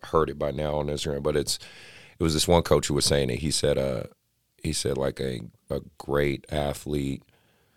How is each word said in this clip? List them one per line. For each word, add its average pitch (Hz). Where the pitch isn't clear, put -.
heard 78
it 71
by 73
now 76
on 73
Instagram, 73
but 76
it's, -
it 87
was 80
this 76
one 85
coach 73
who 76
was 69
saying 69
it. 60
He 76
said, 73
uh, 67
he 80
said, 67
like, 67
a, 64
a 71
great 71
athlete 71